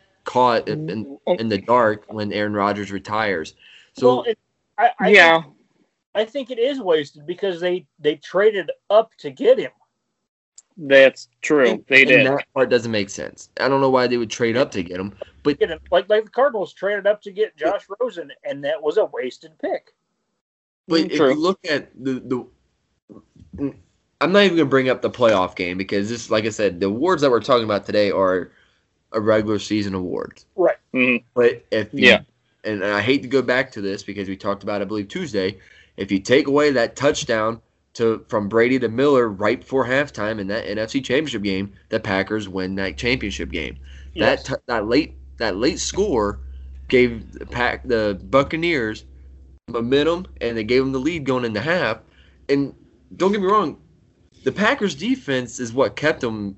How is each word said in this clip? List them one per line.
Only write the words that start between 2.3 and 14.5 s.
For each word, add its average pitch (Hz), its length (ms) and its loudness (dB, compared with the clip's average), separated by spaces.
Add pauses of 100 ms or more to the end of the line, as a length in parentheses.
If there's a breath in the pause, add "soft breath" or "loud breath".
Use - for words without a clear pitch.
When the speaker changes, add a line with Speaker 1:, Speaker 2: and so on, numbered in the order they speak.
Speaker 1:
Aaron 104 200 -2
Rodgers 101 380 -2
retires. 98 640 -4 (400 soft breath)
So 247 140 4
Speaker 3:
Well, 247 160 2
it, 220 140 -4 (400)
I, 233 200 4
I 185 120 2
Speaker 2:
Yeah. 165 320 8
Speaker 3:
think, 143 120 -20 (600)
I 214 100 0
think 262 260 -10
it 233 80 -12
is 269 220 0
wasted 156 460 -2
because 180 340 -4
they, 180 260 -2 (120)
they 151 180 0
traded 190 540 0 (200)
up 220 280 4
to 147 120 -10
get 233 280 2
him. 139 120 -6 (1080)
Speaker 2:
That's 135 520 6 (140)
true. 143 260 4
Speaker 1:
And, 110 200 -2
Speaker 2:
They 135 140 8
Speaker 1:
and 127 60 6
Speaker 2:
did. 127 180 8
Speaker 1:
that 139 280 -2
part 127 160 2
doesn't 117 200 2
make 104 200 -2
sense. - 400 -14 (100)
I 123 80 2
don't 139 120 2
know 135 100 2
why 127 160 4
they 120 100 0
would 113 140 -4
trade 117 260 -2